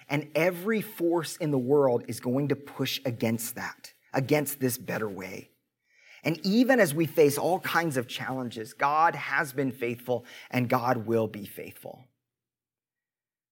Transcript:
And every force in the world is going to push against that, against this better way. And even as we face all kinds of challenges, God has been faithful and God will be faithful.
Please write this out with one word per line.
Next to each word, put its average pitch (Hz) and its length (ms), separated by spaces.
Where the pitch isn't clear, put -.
And 147 240
every 180 460
force 170 560
in 156 140
the 139 80
world 127 500
is 113 100
going 139 300
to 143 80
push - 480
against 117 520
that, - 360
against 143 440
this 127 200
better 110 280
way. 95 440
And 165 220
even 240 340
as 156 140
we 165 100
face 143 320
all 165 240
kinds 165 380
of 117 100
challenges, 117 640
God 156 420
has 139 380
been 131 180
faithful 120 540
and 123 160
God 120 400
will 113 220
be 104 160
faithful. - 600